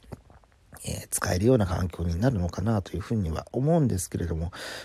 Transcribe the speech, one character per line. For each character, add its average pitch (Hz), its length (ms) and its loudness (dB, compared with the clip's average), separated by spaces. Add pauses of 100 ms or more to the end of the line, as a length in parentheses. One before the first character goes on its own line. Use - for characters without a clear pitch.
(840)
え - 200 -6
ー、 - 40 -20
使 - 240 0
え 92 60 2
る 101 60 2
よ 131 100 8
う - 20 6
な 107 80 4
環 87 240 -2
境 - 140 -6
に 85 160 0
な 120 100 4
る 120 80 2
の 87 120 2
か - 120 -4
な 107 220 2
と - 100 -10
い 90 40 -4
う - 20 -2
ふ - 140 -4
う - 20 2
に 90 160 0
は - 200 -6
思 147 260 2
う 160 40 4
ん 135 60 4
で 95 100 0
す - 120 -6
け 98 100 -4
れ 87 80 -2
ど 85 80 -2
も、 85 160 -4 (340)